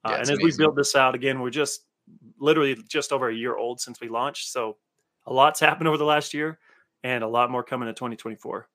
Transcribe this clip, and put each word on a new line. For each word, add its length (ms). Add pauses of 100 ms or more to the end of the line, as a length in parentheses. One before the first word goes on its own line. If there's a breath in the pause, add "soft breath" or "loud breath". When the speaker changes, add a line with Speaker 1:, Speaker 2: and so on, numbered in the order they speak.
Speaker 1:
Uh, 80
Speaker 2:
Yeah, 100
it's 80
Speaker 1:
and 80
as 20
we 60
Speaker 2:
amazing. 200
Speaker 1:
build 100
this 200
out, 200
again, 240
we're 120
just 340 (540)
literally 360 (120)
just 240
over 180
a 60
year 200
old 260
since 180
we 80
launched. 440
So 260 (480)
a 80
lot's 260
happened 280
over 100
the 80
last 280
year 260 (440 soft breath)
and 200
a 40
lot 240
more 120
coming 260
in 60
twenty 200
twenty-four. 600